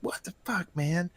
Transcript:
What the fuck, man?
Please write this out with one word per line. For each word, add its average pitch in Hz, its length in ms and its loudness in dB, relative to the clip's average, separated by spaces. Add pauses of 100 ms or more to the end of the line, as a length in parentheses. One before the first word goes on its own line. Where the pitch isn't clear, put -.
What - 240 -4
the 185 100 -8 (100)
fuck, 202 320 -2
man? 160 400 2